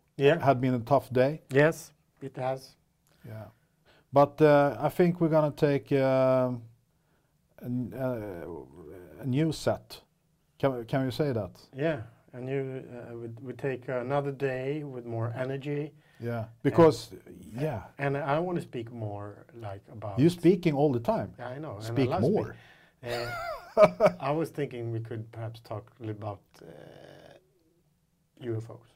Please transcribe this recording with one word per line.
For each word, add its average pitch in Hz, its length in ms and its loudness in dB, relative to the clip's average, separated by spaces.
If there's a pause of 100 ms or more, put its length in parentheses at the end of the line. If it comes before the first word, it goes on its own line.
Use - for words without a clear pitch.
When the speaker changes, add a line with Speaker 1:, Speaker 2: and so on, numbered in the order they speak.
(180)
Speaker 1:
Yeah. 147 220 6
Speaker 2:
Had 123 220 2
been 131 120 2
a 123 60 0
tough 127 320 0
day. 131 380 2
Speaker 1:
Yes, 151 420 4 (300)
it 135 160 -12
has. 131 380 -6 (500)
Speaker 2:
Yeah. 110 200 -14 (680)
But, 143 280 6
uh, 143 380 8
I 147 100 0
think 175 300 4
we're 165 100 2
gonna 151 220 4
take, 143 400 0
uh, 131 600 4 (1080)
an, 123 340 -6
uh, 87 1300 -10
a 139 40 -10
new 147 260 2
set. - 500 -4 (560)
Can, 127 280 0
can 135 200 0
you 127 60 -2
say 143 220 0
that? 101 180 -4 (220)
Speaker 1:
Yeah, 143 280 -2 (320)
and 127 140 -10
you, 131 360 -6 (280)
uh, 117 60 -12
we, 117 100 -12 (140)
we 123 120 -10
take 127 360 -6
another 139 420 -2
day 135 520 -4
with 127 220 -10
more 113 300 -4
energy. 139 560 -6 (280)
Speaker 2:
Yeah, 117 260 -6 (180)
because, 151 480 6 (140)
Speaker 1:
And - 360 -14
Speaker 2:
yeah. 135 220 -4 (140)
Speaker 1:
and 139 200 -2
I 147 220 -2
wanna 175 220 -4
speak 120 300 -10
more, 104 640 -10
like, 104 280 -12 (100)
about 104 260 -8
Speaker 2:
You're 151 120 6
speaking 175 440 2
all 143 200 2
the 120 80 -2
time. 135 360 -2
Speaker 1:
Yeah, 123 120 -12
I 131 100 -10
know, 143 160 -12
and 110 80 -12
I 113 40 -10
Speaker 2:
Speak 123 220 0
Speaker 1:
love 175 120 -2
Speaker 2:
more. 170 340 0 (460)
Speaker 1:
speak. 120 100 -10 (640)
Uh, 202 400 6
Speaker 2:
<laughs> - 20 -18
Speaker 1:
I 139 120 -2
was 156 180 -2
thinking 123 440 -6
we 113 80 -4
could 113 320 -10
perhaps 113 260 -12
talk - 400 -12
a 120 60 -14
little 107 100 -6
about, 104 260 -10 (200)
uh, - 720 -20 (1040)
U 117 160 -6
F 110 140 -8
Os. 110 80 -16 (180)